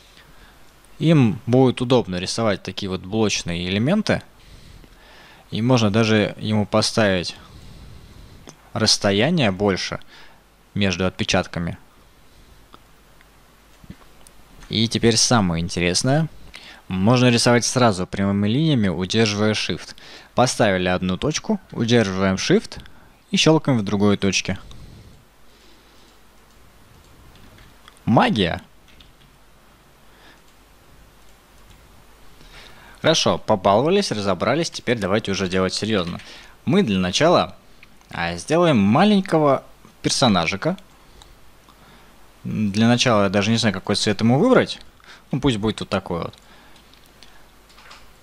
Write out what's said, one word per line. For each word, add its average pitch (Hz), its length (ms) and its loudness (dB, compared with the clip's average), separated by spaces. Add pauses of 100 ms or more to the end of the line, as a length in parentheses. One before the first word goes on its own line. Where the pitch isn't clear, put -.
(1000)
Им 147 480 2
будет 127 340 4
удобно 120 360 0
рисовать 92 460 -2
такие 98 280 -8
вот 92 100 -6
блочные 92 680 -4
элементы. 117 540 -2 (1300)
И 107 120 -6
можно 117 280 2
даже 110 480 2
ему 107 280 -2
поставить 104 680 0 (1400)
расстояние 110 760 2
больше 95 500 -2 (760)
между 95 320 0
отпечатками. 90 720 -4 (3000)
И 107 200 0
теперь 113 280 2
самое 90 460 2
интересное. 92 640 0 (600)
Можно 117 400 2
рисовать 120 360 4
сразу 120 420 0
прямыми 202 420 0
линиями, 131 400 0
удерживая 104 640 0
Shift. - 420 -6 (400)
Поставили 101 540 2
одну 92 280 -2
точку, 156 440 -4 (120)
удерживаем 98 640 0
Shift - 460 -2 (480)
и 196 60 -2
щёлкаем 151 420 2
в 107 40 -2
другой 101 340 0
точке. 95 420 -2 (3500)
Магия! 113 580 2 (4000)
Хорошо, 117 360 2
побаловались, 113 720 2
разобрались, 104 600 -2
теперь - 280 -4
давайте 101 320 -2
уже 95 180 -2
делать 92 260 0
серьёзно. 92 460 -4 (440)
Мы 180 180 2
для 104 160 0
начала, 101 560 2 (560)
а, 85 260 -6
сделаем 156 420 2
маленького 151 840 2 (400)
персонажика. 101 720 0 (1700)
Для 107 440 -2
начала 120 360 2
я 98 40 0
даже 101 220 0
не 113 80 2
знаю, 107 160 0
какой 95 220 -4
цвет - 240 -2
ему 117 180 2
выбрать. 214 400 0 (520)
Ну, 139 100 -4
пусть 123 180 0
будет 104 220 -4
вот - 100 -12
такой 90 320 -4
вот. - 120 -10 (1900)